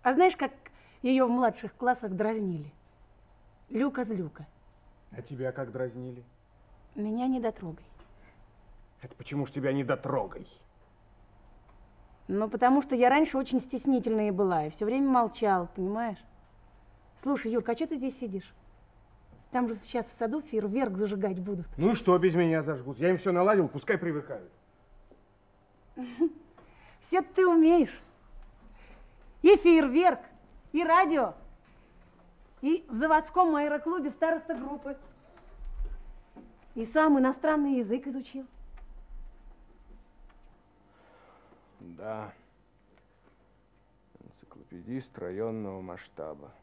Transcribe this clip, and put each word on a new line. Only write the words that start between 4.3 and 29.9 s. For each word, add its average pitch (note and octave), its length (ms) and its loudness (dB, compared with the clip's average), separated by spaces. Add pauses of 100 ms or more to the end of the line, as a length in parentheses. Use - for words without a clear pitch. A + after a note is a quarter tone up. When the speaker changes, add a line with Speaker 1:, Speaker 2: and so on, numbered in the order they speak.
Speaker 2:
А B2+ 100 -16
тебя B2+ 320 -8
как B2+ 180 -10
дразнили? B2+ 500 -10 (760)
Speaker 1:
Меня A3 320 -4
не C4 120 -2
дотрогай. G#3+ 460 -8 (1160)
Speaker 2:
Это - 140 -18
почему C#3+ 300 -8
ж C#3 60 -16
тебя C3+ 200 -4
не C#3 140 -2
дотрогай? B2+ 600 -6 (1800)
Speaker 1:
Ну, G#3 220 -2
потому B3 320 4
что C4+ 120 -4
я B3 160 6
раньше C#4+ 280 4
очень C4 240 -2
стеснительная A3+ 720 0
была F3+ 320 2
и D3+ 40 -6
всё - 160 -8
время C4+ 220 0
молчала, A3 680 2
понимаешь? G#3 480 -6 (1000)
Слушай, B3+ 300 -2
Юрка, A#3+ 180 -2
а A#3 40 0
чё D#4 120 -4
ты D#4+ 80 -6
здесь C4 240 -6
сидишь? G3 340 -8 (1000)
Там B3 140 0
же A3+ 80 -6
сейчас - 300 -6
в - 80 -20
саду A#3 260 -4
фейерверк G#3+ 560 -2
зажигать G3 420 -2
будут. F#3 260 -8 (120)
Speaker 2:
Ну F#3+ 160 2
и - 20 0
что F3+ 220 4
без E3+ 180 4
меня E3 260 2
зажгут? C3 380 -6
Я E3+ 120 2
им F#3 60 2
всё F#3+ 140 -2
наладил, F#3 380 4
пускай F3 280 -4
привыкают. C#3+ 540 -8 (1400)
Speaker 1:
<laughs> B3+ 80 -12 (1000)
Всё F4+ 180 0
ты F#4 260 2
умеешь. E4 500 6 (1400)
И F#4+ 140 10
фейерверк, D#4+ 640 6 (540)